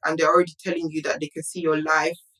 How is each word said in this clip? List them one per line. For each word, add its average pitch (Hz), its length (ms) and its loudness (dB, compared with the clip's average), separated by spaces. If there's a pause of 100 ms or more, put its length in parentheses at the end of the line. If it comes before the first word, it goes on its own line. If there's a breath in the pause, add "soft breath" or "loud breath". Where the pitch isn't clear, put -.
and 160 120 0
they're 156 140 4
already 175 220 4 (100)
telling 170 280 -4
you 156 100 -4
that 151 180 -2
they 151 80 -4
can - 160 -10
see - 180 -10
your 156 200 0
life, 156 360 0 (220)